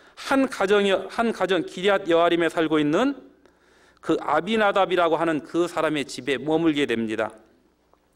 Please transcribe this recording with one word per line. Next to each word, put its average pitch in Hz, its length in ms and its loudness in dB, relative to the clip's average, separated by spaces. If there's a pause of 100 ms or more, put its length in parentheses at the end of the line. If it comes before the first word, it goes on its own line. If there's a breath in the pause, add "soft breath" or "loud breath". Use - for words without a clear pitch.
(160 soft breath)
한 269 320 0
가정이, 202 420 2
한 226 400 -2
가정, 185 320 0
기럇 190 460 -2
여아림에 170 400 4
살고 156 320 0
있는 185 520 0 (680 soft breath)
그 - 200 -2
아비나답이라고 180 960 2
하는 160 240 0
그 170 260 -2
사람의 156 380 -2
집에 131 320 -4
머물게 151 480 0
됩니다. 113 480 -2 (840)